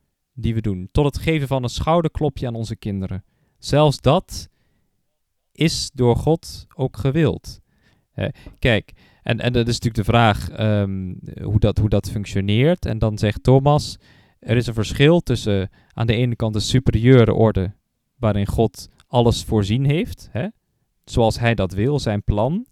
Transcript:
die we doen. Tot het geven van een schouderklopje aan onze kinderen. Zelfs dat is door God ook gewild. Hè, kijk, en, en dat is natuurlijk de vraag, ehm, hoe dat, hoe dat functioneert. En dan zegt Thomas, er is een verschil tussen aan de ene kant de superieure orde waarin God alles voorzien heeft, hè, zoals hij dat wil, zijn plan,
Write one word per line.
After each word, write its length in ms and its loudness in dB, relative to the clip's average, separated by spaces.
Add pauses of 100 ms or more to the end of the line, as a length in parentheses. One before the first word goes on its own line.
(340)
die 200 -4
we 80 -4
doen. 300 -6
Tot 140 2
het 120 -2
geven 300 -2
van 160 -2
een 60 -4
schouderklopje 800 -2
aan 80 -6
onze 200 -8
kinderen. 480 -6 (340)
Zelfs 440 2
dat 480 -2 (1040)
is 420 -2
door 220 2
God 600 -4
ook 220 -6
gewild. 640 -2 (500)
Hè, 160 -6 (320)
kijk, 320 0 (300)
en, 180 -4
en 140 -2
dat 140 0
is 120 -2
natuurlijk 260 -2
de 60 -2
vraag, 380 2
ehm, 640 -2 (300)
hoe 160 0
dat, 180 0
hoe 120 2
dat 220 0
functioneert. 720 0
En 140 -4
dan 180 0
zegt 260 -2
Thomas, 540 4 (420)
er 180 -2
is 100 0
een 60 -6
verschil 480 4
tussen 480 -2 (240)
aan 140 -4
de 80 2
ene 200 0
kant 180 -4
de 60 -2
superieure 760 4
orde 400 0 (420)
waarin 320 -2
God 420 -2 (180)
alles 360 2
voorzien 420 0
heeft, 460 -2
hè, 160 -6 (560)
zoals 360 0
hij 160 2
dat 180 -2
wil, 260 0
zijn 240 -4
plan, 480 -2